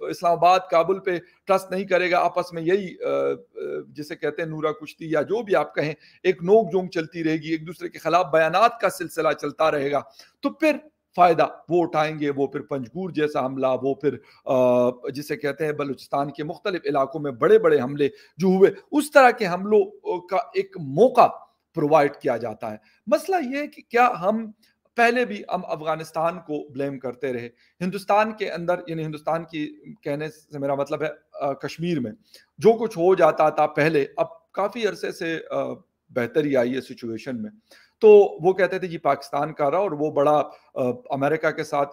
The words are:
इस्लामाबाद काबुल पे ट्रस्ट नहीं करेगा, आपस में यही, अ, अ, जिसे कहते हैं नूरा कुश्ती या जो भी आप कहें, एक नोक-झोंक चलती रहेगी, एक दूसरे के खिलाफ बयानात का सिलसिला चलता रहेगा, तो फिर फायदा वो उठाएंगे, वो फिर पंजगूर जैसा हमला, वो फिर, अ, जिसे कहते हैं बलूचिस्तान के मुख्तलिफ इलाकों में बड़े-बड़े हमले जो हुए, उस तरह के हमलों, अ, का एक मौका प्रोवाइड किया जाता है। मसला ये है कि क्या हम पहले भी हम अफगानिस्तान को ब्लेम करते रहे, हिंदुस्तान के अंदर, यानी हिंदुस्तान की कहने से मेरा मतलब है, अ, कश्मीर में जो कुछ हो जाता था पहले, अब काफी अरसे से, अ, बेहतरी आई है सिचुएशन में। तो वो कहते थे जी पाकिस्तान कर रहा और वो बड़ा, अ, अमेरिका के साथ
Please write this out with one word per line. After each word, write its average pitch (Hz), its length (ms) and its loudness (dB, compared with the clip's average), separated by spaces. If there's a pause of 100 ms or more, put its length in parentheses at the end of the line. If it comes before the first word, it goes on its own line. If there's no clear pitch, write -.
इस्लामाबाद 170 600 2
काबुल 175 280 2
पे 180 200 -4
ट्रस्ट 185 540 -2
नहीं 196 120 -4
करेगा, 180 340 2
आपस 170 340 0
में 165 80 -6
यही, 185 260 0
अ, - 160 -14
अ, 139 420 -2 (440)
जिसे 147 260 -12
कहते 151 260 -6
हैं 160 80 -6
नूरा 156 220 -4
कुश्ती 156 440 -8
या 151 60 2
जो 196 220 -2
भी 202 100 -2
आप 151 220 0
कहें, 156 200 -4 (300)
एक 185 180 0
नोक-झोंक 185 480 2
चलती 165 320 -6
रहेगी, 160 300 -2
एक 160 120 -8
दूसरे 170 240 -12
के - 100 -18
खिलाफ 165 340 -4
बयानात 165 480 2
का 196 80 0
सिलसिला 160 440 -4
चलता 151 360 -4
रहेगा, 143 400 -4 (340)
तो 277 60 -2
फिर 294 400 -2 (260)
फायदा 165 540 2
वो 170 100 2
उठाएंगे, 156 500 -2
वो 139 240 -2
फिर 147 80 -8
पंजगूर 147 500 -8
जैसा 151 300 -2
हमला, 131 320 0
वो 135 280 -2
फिर, 143 120 0 (340)
अ, 123 640 2
जिसे 147 240 -8
कहते 143 300 -6
हैं 147 120 -4
बलूचिस्तान 143 520 -4
के 151 140 -10
मुख्तलिफ 165 420 -6
इलाकों 143 340 -2
में 139 180 -6
बड़े-बड़े 170 400 6
हमले 139 340 0 (280)
जो 190 100 2
हुए, 190 260 6 (160)
उस 294 220 -2
तरह 262 180 8
के 233 140 -4
हमलों, 196 400 2 (320)
अ, 175 140 -12
का - 260 -2
एक 196 220 -4
मौका 175 460 4 (480)
प्रोवाइड 147 420 2
किया 127 220 -2
जाता 113 300 -8
है। 107 140 -12 (280)
मसला 320 280 0
ये 277 240 -6
है 294 60 -8
कि 294 140 -20
क्या 240 260 2
हम 214 460 -2 (440)
पहले 240 280 2
भी 202 260 -10
हम 180 100 -4
अफगानिस्तान 160 760 -4
को 151 340 -8
ब्लेम 139 260 -6
करते 123 340 -8
रहे, 120 140 -8 (360)
हिंदुस्तान 202 500 -2
के 214 140 -8
अंदर, 175 440 -4
यानी 165 120 -6
हिंदुस्तान 156 420 -6
की 156 220 -8 (400)
कहने 151 240 -6
से - 300 -16
मेरा 139 160 -2
मतलब 139 280 -4
है, - 60 -4 (320)
अ, 139 220 -4
कश्मीर 160 360 -4
में 110 140 -6 (460)
जो 196 140 6
कुछ 226 240 -2
हो 185 180 4
जाता 156 360 4
था 151 140 2
पहले, 151 400 2 (140)
अब - 340 -6
काफी - 320 -2
अरसे 190 260 -4
से, 165 240 -6
अ, 131 480 -6 (280)
बेहतरी 135 440 0
आई 123 180 2
है 131 80 -4
सिचुएशन 120 540 -10
में। 107 160 -10 (500)
तो 208 400 10
वो 185 120 2
कहते 190 260 0
थे 180 80 -6
जी 165 100 -8
पाकिस्तान 143 540 -2
कर 143 200 0
रहा 175 100 0
और 196 120 -2
वो 147 180 -4
बड़ा, 147 260 2 (400)
अ, 131 40 -4 (300)
अमेरिका 147 400 0
के 151 120 -8
साथ 143 300 -2